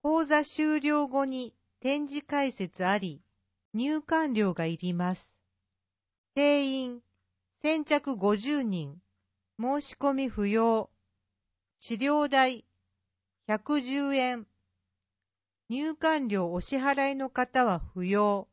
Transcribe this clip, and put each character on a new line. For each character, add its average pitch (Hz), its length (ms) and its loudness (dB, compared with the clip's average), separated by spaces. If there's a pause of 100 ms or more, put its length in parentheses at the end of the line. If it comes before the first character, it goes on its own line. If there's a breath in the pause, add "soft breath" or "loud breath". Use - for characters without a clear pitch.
講 311 220 2
座 294 200 4
終 302 360 0
了 294 280 2
後 269 160 0
に 254 280 -6 (280)
展 285 280 -2
示 294 160 -6
解 277 280 0
説 185 340 -6
あ 202 100 2
り、 175 240 -6 (540)
入 285 260 0
館 320 340 0
料 202 200 2
が 165 100 -2
い 165 120 -2
り 180 180 -4
ま 180 220 0
す。 - 200 -20 (1000)
定 285 280 4
員、 254 380 -4 (580)
先 302 240 0
着 285 300 0
五 208 220 0
十 269 260 -2
人。 170 400 -6 (580)
申 277 200 -2
し - 180 -12
込 277 140 2
み 269 160 0
不 208 200 -2
要。 226 420 2 (920)
資 233 180 -6
料 294 300 2
代、 262 360 2 (840)
百 226 340 0
十 277 320 -2
円。 247 320 -2 (1200)
入 294 280 -4
館 311 320 0
料 185 240 0
お 180 80 -2
支 - 160 -6
払 277 380 0
い - 20 -4
の 269 120 -4
方 254 360 2
は 185 160 2
不 180 260 -6
要。 202 460 2